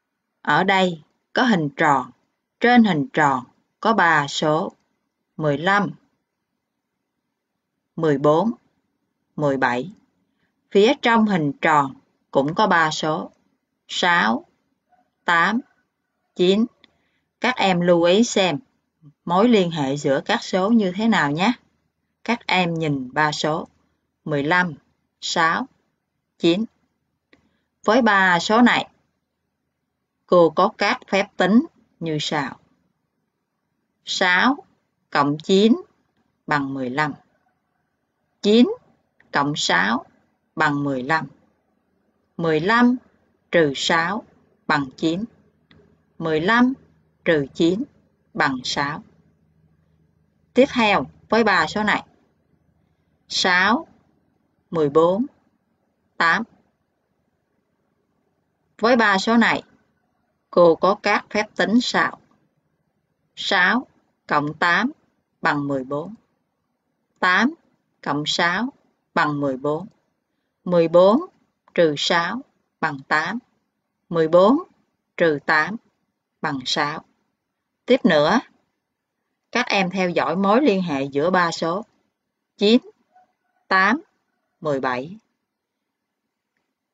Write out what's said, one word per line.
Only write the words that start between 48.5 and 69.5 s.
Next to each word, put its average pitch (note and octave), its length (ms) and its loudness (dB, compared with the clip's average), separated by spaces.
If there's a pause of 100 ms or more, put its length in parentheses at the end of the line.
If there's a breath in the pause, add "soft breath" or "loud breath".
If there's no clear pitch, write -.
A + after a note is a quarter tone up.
sáu. C#3+ 380 -6 (1500)
Tiếp B3 180 6
theo G3+ 340 0 (220)
với A3 160 2
ba F3+ 220 2
số G#3 160 -6
này. F#3+ 220 -2 (1200)
Sáu, G3 580 0 (840)
mười D#3 200 0
bốn, F3 360 2 (920)
tám. E3+ 260 0 (2250)
Với A#3+ 180 2
ba G#3 220 2
số A3+ 180 0
này, F#3+ 260 2 (880)
cô E3+ 240 6
có F#3+ 280 0
các G#3 280 -2
phép G#3+ 160 -2 (100)
tính F#3+ 240 0
sau. E3+ 380 -4 (1160)
Sáu G3 500 0 (400)
cộng D3 280 -2
tám F#3 380 -2 (500)
bằng D3 260 -2
mười C3+ 160 -4
bốn. D3 300 -10 (1080)
Tám G#3 340 0 (480)
cộng D3 240 -6
sáu F#3 420 -2 (460)
bằng D3 260 -2
mười C#3 160 -4